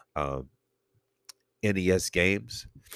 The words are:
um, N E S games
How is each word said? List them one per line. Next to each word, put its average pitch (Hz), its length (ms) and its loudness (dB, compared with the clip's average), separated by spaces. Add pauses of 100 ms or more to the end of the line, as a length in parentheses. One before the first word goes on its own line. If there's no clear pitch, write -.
(160)
um, 69 340 -4 (1120)
N 101 120 2
E 92 140 2
S 92 220 2
games 101 560 0 (280)